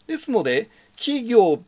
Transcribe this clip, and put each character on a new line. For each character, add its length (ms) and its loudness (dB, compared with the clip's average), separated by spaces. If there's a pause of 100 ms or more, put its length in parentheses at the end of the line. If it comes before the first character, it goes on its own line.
で 100 -8
す 140 -10
の 120 0
で、 260 -2 (280)
企 300 -6
業 400 4